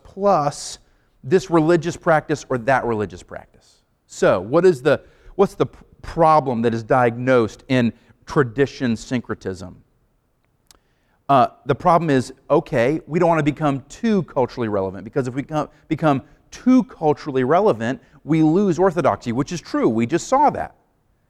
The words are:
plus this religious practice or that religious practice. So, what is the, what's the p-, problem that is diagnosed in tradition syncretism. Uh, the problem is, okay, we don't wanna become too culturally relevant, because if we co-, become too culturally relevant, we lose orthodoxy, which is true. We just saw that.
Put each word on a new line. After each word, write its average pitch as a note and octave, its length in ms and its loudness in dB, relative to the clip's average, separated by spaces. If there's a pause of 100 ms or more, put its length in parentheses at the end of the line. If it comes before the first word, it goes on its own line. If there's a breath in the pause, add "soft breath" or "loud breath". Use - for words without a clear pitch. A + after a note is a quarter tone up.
plus F3+ 760 -2 (440)
this D#3+ 260 0
religious E3 480 2
practice D3+ 520 -2
or C3 100 -2
that A#2 260 0
religious G#2 380 -6
practice. - 600 -20 (220)
So, C3 340 0
what C3+ 260 2
is D#3+ 160 4
the, C3+ 200 2 (340 soft breath)
what's G3 200 0
the C#3+ 100 0
p-, - 140 -10 (220)
problem D#3 600 2
that A#2 120 0
is A2+ 100 -4
diagnosed B2 840 0
in B2 260 2 (340 soft breath)
tradition B2+ 680 -2
syncretism. F#2+ 840 -8 (1500)
Uh, C3 180 4 (180)
the C3+ 100 -2
problem E3+ 340 2
is, C3 240 0 (160)
okay, D3 580 0
we D3 100 -4
don't E3+ 120 2
wanna D#3+ 140 0
become C#3 460 -2
too G#3+ 340 -2
culturally B2 440 -4
relevant, F#2+ 360 -4
because B2 240 -4
if B2 60 -8
we C3+ 100 -6
co-, D3+ 260 -6 (180 soft breath)
become D3 340 0 (300 soft breath)
too B3+ 320 2
culturally C#3+ 600 -2
relevant, C3 580 0 (220 soft breath)
we D#3+ 200 2
lose E3+ 340 2
orthodoxy, D3+ 540 0
which B2+ 200 -4
is E3+ 80 -8
true. C#4 300 -2
We A2+ 160 0
just D#3 220 -4
saw C4+ 240 2
that. E2 240 -8 (540)